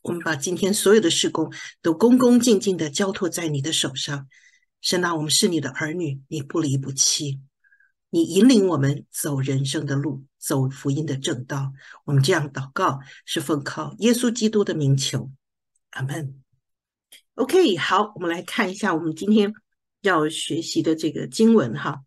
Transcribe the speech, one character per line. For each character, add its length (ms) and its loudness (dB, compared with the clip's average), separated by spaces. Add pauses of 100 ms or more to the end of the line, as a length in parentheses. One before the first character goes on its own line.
我 120 -8
们 100 -6
把 140 -2
今 200 -4
天 160 0
所 220 4
有 60 8
的 100 2
事 180 0
工 240 -4 (300)
都 100 0
恭 240 6
恭 240 6
敬 180 4
敬 200 0
地 100 -2
交 240 -2
托 160 -4
在 200 -4
你 120 -2
的 120 -4
手 220 -2
上。 320 -8 (540)
神 240 0
啊， 100 -2
我 60 -4
们 100 -4
是 180 4
你 120 0
的 100 -6
儿 220 -6
女， 360 -6
你 140 -8
不 180 -4
离 160 0
不 160 -4
弃， 480 -2 (680)
你 120 2
引 240 4
领 220 6
我 80 0
们 340 0
走 300 -6
人 240 -2
生 220 -4
的 100 -2
路， 280 -4 (140)
走 300 -2
福 220 -4
音 160 -2
的 100 -4
正 300 -6
道。 260 -6 (320)
我 80 -4
们 100 4
这 100 4
样 200 0
祷 200 -10
告， 280 -2 (240)
是 160 -4
奉 240 -2
靠 340 -8
耶 140 4
稣 180 2
基 200 0
督 120 2
的 120 -2
名 220 2
求。 360 -4 (580)
阿 120 -8
们。 400 -8 (920)
OK， 440 2
好， 360 0
我 60 -14
们 100 -4
来 120 -6
看 280 -2
一 40 -8
下 200 -2
我 60 -2
们 160 -4
今 140 -2
天 240 4 (480)
要 260 2
学 320 -6
习 220 -2
的 120 2
这 160 -2
个 160 -8
经 280 4
文 200 2
哈。 320 -8